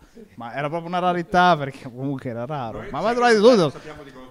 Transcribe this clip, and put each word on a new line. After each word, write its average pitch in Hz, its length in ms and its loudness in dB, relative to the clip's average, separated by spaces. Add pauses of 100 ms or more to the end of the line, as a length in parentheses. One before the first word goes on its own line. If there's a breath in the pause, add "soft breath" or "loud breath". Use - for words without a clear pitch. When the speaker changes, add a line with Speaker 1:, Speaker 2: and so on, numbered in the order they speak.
(360 loud breath)
Speaker 1:
ma 117 180 -12
era 143 140 -4
proprio 165 200 -8
una 180 120 -4
rarità 175 560 2
perché 135 340 -8
comunque 131 400 -8
era 117 140 -8
raro, 123 380 -8
Speaker 2:
Noi - 80 -14
Speaker 1:
ma, 139 100 -6
Speaker 2:
sappiamo 190 60 -2
Speaker 1:
ma 226 80 2
trovavi 240 200 4
di 214 80 4
tutto, 202 280 8
Speaker 2:
sappiamo - 340 -14
di - 80 -20
cosa - 180 -20